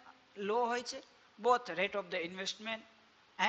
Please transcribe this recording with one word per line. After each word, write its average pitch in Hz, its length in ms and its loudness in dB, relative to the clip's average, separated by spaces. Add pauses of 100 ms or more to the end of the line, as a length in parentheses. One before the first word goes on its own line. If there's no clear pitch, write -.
(360)
લો 214 300 2
હોય 240 160 0
છે. 262 180 -8 (420)
Both 240 360 4
rate 196 160 0
of 202 100 -2
the 180 200 -6
investment 190 540 -6 (720)